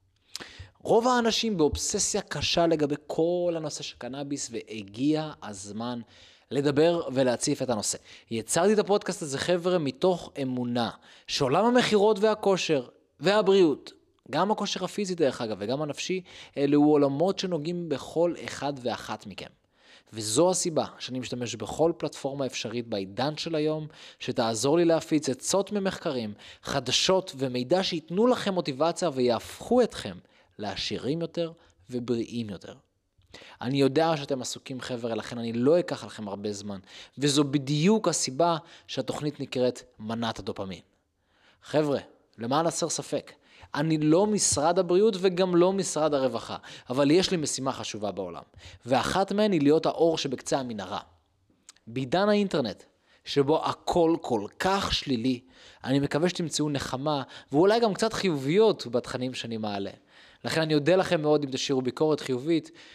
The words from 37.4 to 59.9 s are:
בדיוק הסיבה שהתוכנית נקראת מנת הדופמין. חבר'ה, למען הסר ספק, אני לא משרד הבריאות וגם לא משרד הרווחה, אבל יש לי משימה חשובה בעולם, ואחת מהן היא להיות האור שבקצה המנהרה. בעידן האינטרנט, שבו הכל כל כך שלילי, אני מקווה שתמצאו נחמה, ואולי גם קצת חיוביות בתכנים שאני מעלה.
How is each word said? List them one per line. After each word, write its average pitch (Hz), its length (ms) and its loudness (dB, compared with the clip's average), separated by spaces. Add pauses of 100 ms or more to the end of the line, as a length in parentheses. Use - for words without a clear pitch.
בדיוק 147 640 2
הסיבה 165 500 0 (300)
שהתוכנית 143 520 -6
נקראת 123 420 -2 (180)
מנת 113 400 -6
הדופמין. 98 400 -8 (840)
חבר'ה, 143 360 0 (380)
למען 135 280 0
הסר 160 240 -2
ספק, - 420 -6 (440)
אני 156 220 0
לא 156 300 4
משרד 175 520 2
הבריאות 190 400 4
וגם 180 360 2
לא 175 180 6
משרד 156 400 0
הרווחה, 117 440 0 (320)
אבל 139 220 4
יש 180 200 4
לי 185 60 0
משימה 131 340 -4
חשובה 104 400 -6
בעולם, 87 320 -8 (420)
ואחת 139 460 2
מהן 208 200 2
היא 165 100 4
להיות 156 240 6
האור 160 320 2
שבקצה 135 420 -2
המנהרה. 104 400 -8 (880)
בעידן 135 420 0
האינטרנט, 180 540 0 (420)
שבו 143 400 2
הכל 165 560 2
כל 104 240 -2 (140)
כך 190 340 0
שלילי, 123 460 -2 (440)
אני 131 160 2
מקווה 147 300 0
שתמצאו 151 400 -4
נחמה, 139 540 -4 (280)
ואולי 196 280 6
גם 226 140 2
קצת 214 200 -2
חיוביות 170 720 2
בתכנים 123 460 -4
שאני 113 240 -8
מעלה. 101 340 -4 (540)